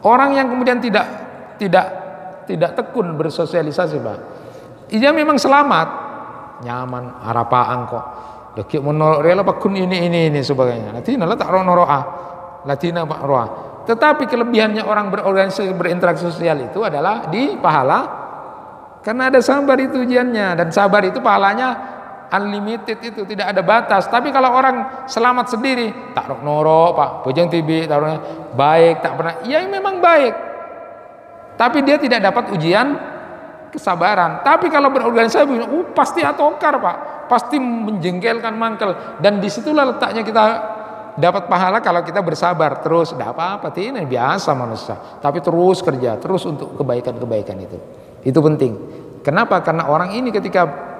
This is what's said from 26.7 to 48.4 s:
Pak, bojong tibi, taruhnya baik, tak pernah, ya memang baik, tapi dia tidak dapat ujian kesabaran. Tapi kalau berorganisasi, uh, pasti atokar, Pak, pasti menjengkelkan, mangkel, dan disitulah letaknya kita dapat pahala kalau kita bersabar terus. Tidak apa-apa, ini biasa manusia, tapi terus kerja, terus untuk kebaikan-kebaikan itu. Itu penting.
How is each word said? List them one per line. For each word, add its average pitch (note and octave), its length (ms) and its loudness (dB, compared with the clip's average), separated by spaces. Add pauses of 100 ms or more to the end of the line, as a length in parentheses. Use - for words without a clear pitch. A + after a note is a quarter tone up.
Pak, C#3+ 160 2 (160)
bojong D#3 240 2
tibi, D#3+ 400 0
taruhnya D3+ 640 -2
baik, D#3+ 480 6
tak - 160 -2
pernah, E3 160 -2 (120)
ya D4+ 200 2
memang G4 320 -2
baik, D#4+ 360 6 (1200)
tapi B3 240 2
dia C#4+ 160 4
tidak B3 240 0
dapat G3+ 320 0
ujian G3 400 2 (800)
kesabaran. F3+ 720 0
Tapi E4 240 4
kalau C#4+ 240 4
berorganisasi, A#3 520 4
uh, B3+ 440 -2
pasti D#4+ 320 2
atokar, D4 560 2
Pak, F#3+ 180 0 (300)
pasti B3 320 2
menjengkelkan, A3 960 -2
mangkel, A3 640 -4
dan G3+ 240 2
disitulah C4 520 0
letaknya A3 280 -2
kita G#3+ 220 2 (760)
dapat F3+ 320 2
pahala F#3+ 320 2
kalau F3 240 2
kita F#3 160 -2
bersabar E3 600 0
terus. E3 320 2
Tidak A#2 200 -6
apa-apa, F3+ 440 -6
ini G#3+ 280 -6
biasa C#3 480 0
manusia, A#2 400 -6 (240)
tapi C#3+ 240 -2
terus F3 400 2
kerja, B2 360 0
terus - 280 -2
untuk - 320 -8
kebaikan-kebaikan A#2 800 -4
itu. F2+ 200 -12 (440)
Itu C3+ 160 2
penting. D3 340 4 (480)